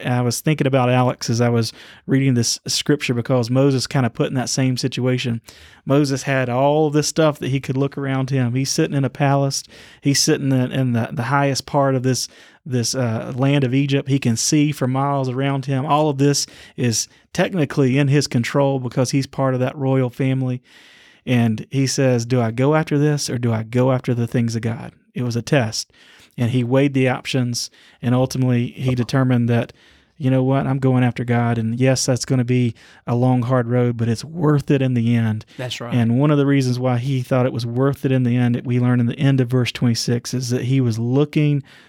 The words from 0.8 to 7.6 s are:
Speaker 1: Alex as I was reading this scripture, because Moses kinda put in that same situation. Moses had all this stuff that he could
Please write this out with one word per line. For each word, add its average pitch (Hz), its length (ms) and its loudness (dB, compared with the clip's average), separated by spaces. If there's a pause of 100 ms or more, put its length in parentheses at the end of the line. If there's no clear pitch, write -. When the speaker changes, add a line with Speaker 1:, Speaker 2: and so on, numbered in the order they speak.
Speaker 1:
Alex 127 400 0
as 117 120 0
I 120 80 2
was 117 240 0 (340)
reading 135 260 2
this 117 320 0
scripture, - 480 0
because 120 380 -2
Moses 131 340 2
kinda 127 240 0
put 143 200 -4
in 143 40 -8
that 123 160 -4
same 131 280 0
situation. 123 640 -2 (440)
Moses 135 380 2
had 131 260 -2
all 147 400 2
this 147 180 0
stuff 156 300 0
that - 120 -6
he 135 100 -2
could 135 180 -4